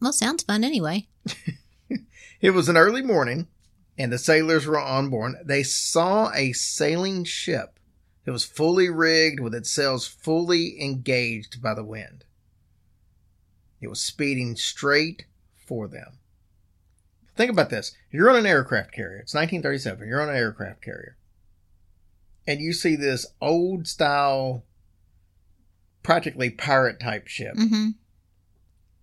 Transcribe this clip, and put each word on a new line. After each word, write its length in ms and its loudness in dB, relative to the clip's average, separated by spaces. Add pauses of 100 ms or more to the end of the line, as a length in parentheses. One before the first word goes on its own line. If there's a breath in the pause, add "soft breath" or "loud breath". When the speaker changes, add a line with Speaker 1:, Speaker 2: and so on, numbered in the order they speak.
Speaker 1:
Well, 120 0
sounds 300 0
fun 200 0
anyway. 500 -2
<laughs> 40 -20 (1200 loud breath)
Speaker 2:
It 120 4
was 180 4
an 80 6
early 240 6
morning, 480 0 (480)
and 160 -2
the 60 -2
sailors 480 4
were 120 2
on 300 0
board. 340 -4
They 200 0
saw 720 2
a 180 0
sailing 720 -2
ship. 560 -6 (460)
It 40 -6
was 140 -4
fully 460 2
rigged 500 4
with 140 -4
its 160 -6
sails 360 0
fully 720 0
engaged 840 -4
by 100 -2
the 100 -6
wind. 420 -14 (1600)
It 80 -10
was 100 -10
speeding 560 -4
straight 720 -2 (420)
for 220 -8
them. 300 -20 (1160)
Think 140 2
about 200 2
this. 260 -8 (140 soft breath)
You're 180 6
on 80 8
an 100 4
aircraft 460 2
carrier. 280 -12
It's 140 -14
nineteen 280 -2
thirty-seven. 440 -6
You're 140 -2
on 80 -2
an 80 -4
aircraft 460 -4
carrier. 340 -16 (1300)
And 140 -2
you 140 -4
see 220 2
this 300 -2 (140)
old 480 0
style, 720 0 (1400)
practically 480 0
pirate 500 2
type 280 -6
ship. 260 -10
Speaker 1:
Mm-hmm. 340 2 (1160)